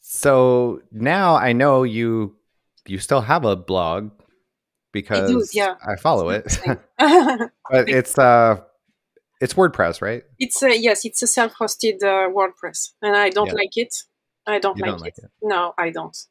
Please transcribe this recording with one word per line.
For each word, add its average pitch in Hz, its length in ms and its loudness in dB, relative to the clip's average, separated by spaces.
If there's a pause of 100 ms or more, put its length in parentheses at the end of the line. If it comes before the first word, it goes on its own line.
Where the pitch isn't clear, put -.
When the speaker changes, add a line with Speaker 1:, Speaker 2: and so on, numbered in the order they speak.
Speaker 1:
So 123 800 2 (100)
now 160 440 2
I 120 180 2
know 131 300 2
you, 113 520 -2 (520)
you 95 120 -8
still 139 220 0
have 139 240 0
a 98 100 2
blog 92 560 -4 (800)
because 190 380 -2
Speaker 2:
I 247 40 2
do, 226 200 0
yeah. 202 220 -2 (100)
Speaker 1:
I 98 100 -4
follow 104 340 0
Speaker 2:
It's - 280 -4
Speaker 1:
it. - 220 -4 (200)
Speaker 2:
interesting. 277 580 4
<laughs> - 120 -20
Speaker 1:
But 127 180 4
it's, 131 300 0
uh, 120 440 6 (760)
it's 127 140 -4
WordPress, 139 480 0
right? 110 220 -6 (160)
Speaker 2:
It's 262 240 -4
a, 247 120 4
yes, 233 300 0
it's - 160 -6
a 240 60 -2
self-hosted, 220 760 -2
uh, 190 260 0
WordPress, 185 720 -6
and 208 140 0
I 202 140 4
don't 202 180 0
Speaker 1:
Yeah. 214 60 -6
Speaker 2:
like 202 240 -4
it. 240 160 -6 (540)
I 208 120 -2
don't 190 180 -2
Speaker 1:
You 202 60 -8
Speaker 2:
like 185 80 -4
Speaker 1:
don't 170 100 -10
like - 180 -14
Speaker 2:
it. - 60 -20
Speaker 1:
it. - 60 -20 (120)
Speaker 2:
No, 175 340 -2
I 170 140 -4
don't. 160 260 -12 (140)